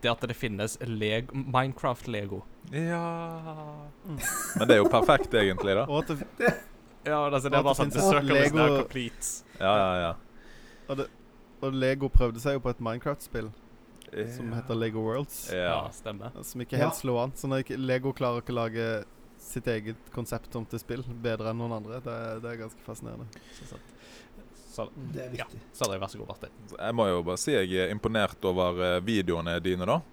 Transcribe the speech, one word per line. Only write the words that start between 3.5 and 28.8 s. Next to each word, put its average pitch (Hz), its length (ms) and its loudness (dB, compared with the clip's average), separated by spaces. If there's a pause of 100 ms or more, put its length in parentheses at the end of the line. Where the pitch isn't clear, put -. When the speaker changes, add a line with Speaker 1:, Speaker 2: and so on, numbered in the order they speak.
Speaker 3:
Mm. 151 120 -6 (400)
Speaker 2:
Men 110 100 2
det 123 80 12
er 101 80 8
jo - 40 6
perfekt 127 460 6
egentlig, 98 400 4
da. 117 160 2
Speaker 3:
Og 147 200 0
at 151 80 -2 (200)
det 233 160 4 (520)
Speaker 1:
Ja, 151 180 2
men 143 80 0
altså, 139 180 0
det 131 40 -2
Speaker 3:
og - 0 -
Speaker 1:
er 139 40 8
Speaker 3:
at 135 60 4
Speaker 1:
bare 139 100 6
Speaker 3:
det - 20 -2
Speaker 1:
sånn, 139 140 2
Speaker 3:
finnes - 40 -6
Speaker 1:
the 147 160 6
circle 143 260 6
is 147 160 6
now 151 140 6
Speaker 3:
Lego 139 160 6
Speaker 1:
complete. - 600 -6 (160)
Speaker 2:
Ja, 95 180 4
ja, 95 240 4
ja. 85 140 0 (760)
Speaker 3:
Og 139 100 -4
det, 139 80 -4 (560)
og 135 100 -2
Lego 135 360 2
prøvde 120 320 8
seg 139 140 0
jo 135 60 -2
på 123 100 -2
et 117 100 -6
Minecraft-spill 117 720 -4 (840)
som 120 140 -8
Speaker 2:
Ja. 113 120 -6
Speaker 3:
heter 117 160 -4
Lego 113 220 -2
Worlds. 117 520 -4
Speaker 2:
Ja. 87 320 0
Speaker 1:
Ja, 76 60 -8
stemmer. 104 400 -12 (140)
Speaker 3:
Som - 160 -10
ikke 123 160 -4
helt 127 40 2
Speaker 4:
Ja. 127 100 4
Speaker 3:
slo 127 280 -2
an. 131 140 0
Så - 160 -8
når 135 160 0
ikke, 110 140 -8
Lego 127 340 0
klarer 120 300 -2
ikke - 100 -8
å 117 180 -2
lage 113 340 -2 (340)
sitt - 280 -8
eget 110 300 -4 (160)
konsept - 440 -8
om 113 80 -4
til 113 140 -8
spill 123 240 -8
bedre 113 480 -4
enn 113 80 -4
noen 117 140 -4
andre, 110 280 -8
det, 117 420 -8
det 120 100 -8
er 117 40 -10
ganske 113 300 -12
fascinerende. 113 480 -12
Speaker 1:
Ikke - 320 -20
sant. - 140 -16 (880)
Så, - 180 -8 (240)
Speaker 4:
Det 127 100 -8
er 127 140 -10
Speaker 1:
ja. 117 80 -6
Speaker 4:
viktig. - 160 -16 (120)
Speaker 1:
Sorry, 98 260 -4
vær 98 120 -4
så 101 80 -14
god, 107 100 -12
Martin. - 220 -12 (280)
Speaker 2:
Jeg 110 160 -2
må 113 140 6
jo 90 140 4
bare 90 160 0
si - 140 0
jeg 95 200 4
er 92 220 2
imponert 110 500 0
over, 90 380 2